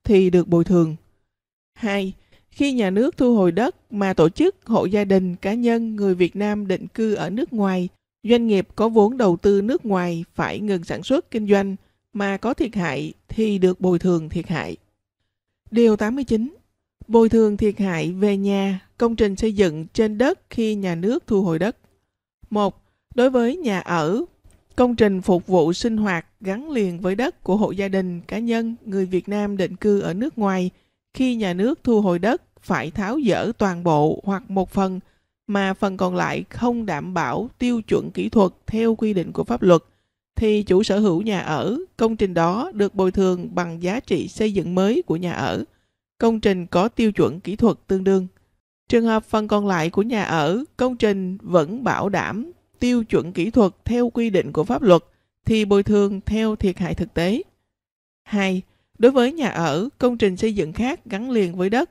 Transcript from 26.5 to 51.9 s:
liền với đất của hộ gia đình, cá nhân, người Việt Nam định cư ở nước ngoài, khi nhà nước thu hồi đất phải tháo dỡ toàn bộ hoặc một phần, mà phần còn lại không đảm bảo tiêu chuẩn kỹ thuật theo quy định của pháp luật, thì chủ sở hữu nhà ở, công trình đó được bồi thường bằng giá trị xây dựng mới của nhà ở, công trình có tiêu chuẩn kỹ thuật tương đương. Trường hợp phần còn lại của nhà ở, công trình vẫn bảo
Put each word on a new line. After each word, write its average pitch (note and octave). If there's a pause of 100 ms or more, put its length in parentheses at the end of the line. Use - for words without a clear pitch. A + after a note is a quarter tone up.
liền F#3+
với F#3+
đất C4
của F#3
hộ G#3+
gia G3
đình, F#3
cá F#3+
nhân, A#3
người F#3+
Việt F3+
Nam G3+
định F#3
cư G3+
ở E3
nước A#3+
ngoài, F#3 (440)
khi B3+
nhà G3+
nước G#3+
thu A3+
hồi F3+
đất A3+ (180)
phải D3
tháo G#3+
dỡ E3+
toàn F3
bộ D#3
hoặc G3
một F#3+
phần, F#3+ (460)
mà G3
phần F#3+
còn F3+
lại D#3
không A#3
đảm F3+
bảo E3+
tiêu B3
chuẩn -
kỹ F#3
thuật G3 (140)
theo A3+
quy A3
định E3+
của -
pháp A#3+
luật, F3 (540)
thì G#3+
chủ G3
sở G3+
hữu G3
nhà G#3
ở, D#3 (180)
công A3+
trình G3
đó F3+
được G3+
bồi F#3+
thường F#3
bằng E3+
giá F#3+
trị -
xây A3
dựng F3
mới G3+
của D#3+
nhà F3
ở, B2+ (540)
công A3+
trình F#3
có F#3+
tiêu A3+
chuẩn D3+
kỹ F#3+
thuật A3 (100)
tương F#3+
đương. F#3+ (640)
Trường A#3
hợp A3
phần G#3+
còn G#3
lại F3
của F#3+
nhà G#3+
ở, E3 (120)
công B3+
trình G3
vẫn F3
bảo E3